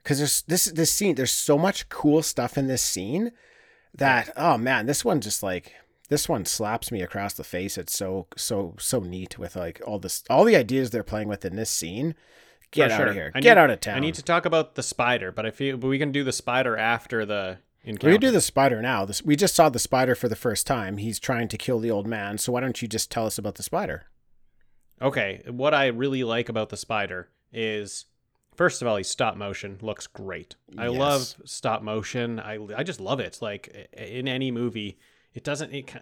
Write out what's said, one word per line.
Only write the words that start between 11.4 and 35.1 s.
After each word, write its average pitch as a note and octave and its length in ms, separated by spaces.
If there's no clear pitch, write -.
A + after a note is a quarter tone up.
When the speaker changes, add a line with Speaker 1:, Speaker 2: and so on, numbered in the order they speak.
Speaker 1:
in F#2 120
this A2 140
scene. A#2+ 440
Get - 200
Speaker 2:
For A2 40
Speaker 1:
outta C#3 120
Speaker 2:
sure. - 60
Speaker 1:
here. F2 220
Speaker 2:
I - 60
Speaker 1:
Get A3+ 140
Speaker 2:
need, F#3+ 60
Speaker 1:
outta C3 160
town. A2 200
Speaker 2:
I C3 40
need D#3 140
to - 80
talk E3+ 220
about D#3+ 300
the C3 80
spider, A#2+ 500
but - 140
I A2 40
feel, C#3 260
but B2 120
we C3+ 100
can C#3+ 140
do C#3+ 120
the C3 80
spider B2 440
after A2+ 480
the G2 340
Speaker 1:
We A2+ 80
can G#2+ 80
do C#3+ 80
Speaker 2:
encounter. A3 240
Speaker 1:
the G3+ 80
spider C3 420
now. A#2 220
This, G2 180
we D3 140
just F#3 180
saw D#3+ 140
the A#2+ 100
spider B2+ 360
for B2 140
the G#2+ 80
first A2 300
time. G2+ 320
He's G#2+ 220
trying A#2+ 280
to A2 100
kill B2+ 220
the A2+ 100
old G2+ 160
man. G#2+ 320
So - 140
why B2 80
don't B2+ 220
you A#2 60
just G#2+ 220
tell A2+ 160
us - 120
about G2+ 160
the - 80
spider? - 440
Speaker 2:
Okay. B2 480
What C3 260
I C#3 120
really B2+ 380
like A2+ 240
about A2 220
the G#2 60
spider G2 520
is, G#2+ 540
first - 280
of A#2+ 60
all, G#2+ 80
he's F#2+ 120
stop A2+ 280
motion. G2 460
Looks A2 240
great. F#2+ 500
I A#2+ 100
Speaker 1:
Yes. B2 100
Speaker 2:
love C#3 360
stop A2 380
motion. A2 580
I, G#2+ 180
I C3 60
just D#3 180
love A#2+ 200
it. F2+ 200
Like, - 560
i-, - 60
in B2+ 240
any C3 240
movie, A2+ 480